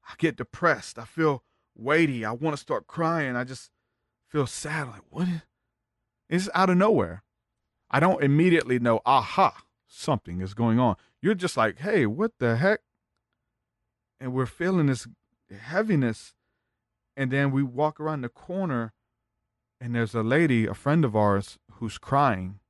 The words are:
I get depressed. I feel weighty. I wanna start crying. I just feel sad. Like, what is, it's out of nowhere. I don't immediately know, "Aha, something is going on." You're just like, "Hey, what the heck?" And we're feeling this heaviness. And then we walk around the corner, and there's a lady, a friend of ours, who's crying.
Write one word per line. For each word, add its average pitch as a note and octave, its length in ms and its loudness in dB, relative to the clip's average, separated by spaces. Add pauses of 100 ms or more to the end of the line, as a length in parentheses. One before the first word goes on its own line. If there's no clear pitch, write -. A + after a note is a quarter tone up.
I - 100 -18
get D#3 180 0
depressed. - 600 -2
I A#2 60 -16
feel D3+ 400 -2 (320)
weighty. C3+ 480 0
I A2 80 -4
wanna D3 240 -4
start - 320 -6
crying. D#3+ 480 -4
I B2 80 -4
just C3 260 -14 (580)
feel C#3+ 200 -2
sad. D3+ 400 -8
Like, G2+ 200 -20
what F3+ 200 -2
is, E3+ 140 -4 (880)
it's F#3 240 -2
out F#3 160 4
of F3+ 60 4
nowhere. C3 480 2 (680)
I C3 80 2
don't F3 240 2
immediately C#3+ 560 4
know, A#2 260 2
"Aha, C3 600 2 (240)
something F#2 520 -4
is F#2+ 140 -8
going A#2 240 2
on." A#2 160 2 (260)
You're G3+ 140 0
just F3+ 220 -4
like, A2 240 0
"Hey, F3 260 0
what E3+ 320 -4
the A#2 180 0
heck?" F#3+ 260 0 (1400)
And B2+ 120 -8
we're C3 140 -2
feeling F3 400 0
this B2+ 220 -2 (420)
heaviness. C3+ 840 -2 (840)
And C3 160 -4
then C#3 180 0
we C3+ 140 0
walk C#3+ 340 -2
around D#3 220 -6
the B2 80 -8
corner, D3+ 640 -6 (880)
and A#2+ 120 -8
there's A#2 220 -2
a A2+ 80 0
lady, B2+ 440 2
a G2 80 -4
friend D#3 300 0
of A2 120 -2
ours, G2+ 420 0 (140)
who's - 260 -10
crying. G#2 720 -2